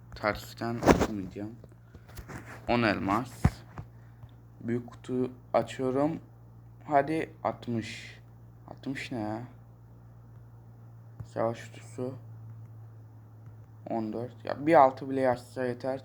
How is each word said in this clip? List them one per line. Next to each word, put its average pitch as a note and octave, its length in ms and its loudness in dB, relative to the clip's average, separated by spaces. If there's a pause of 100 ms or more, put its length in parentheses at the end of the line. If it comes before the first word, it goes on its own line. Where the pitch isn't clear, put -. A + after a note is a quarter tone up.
(160)
Tersten A#2 600 -2
okumayacağım. G#2 800 4 (1120)
On A#2+ 160 6
elmas. G2 600 2 (1160)
Büyük A#2 260 -2
kutu B2+ 440 -4 (220)
açıyorum. C3 640 2 (640)
Hadi D3+ 440 4 (140)
altmış. - 760 -4 (480)
Altmış - 440 -8
ne B2+ 80 -4
ya? G#2+ 220 -2 (1800)
Savaş A#2 400 0
kutusu - 480 -8 (1800)
on A2 240 -2
dört. A#2+ 320 -8
Ya C#3 220 -2
bir D#3+ 60 8
altı C3+ 360 8
bile C3+ 120 0
yazsa B2+ 440 2
yeter. C3 400 -2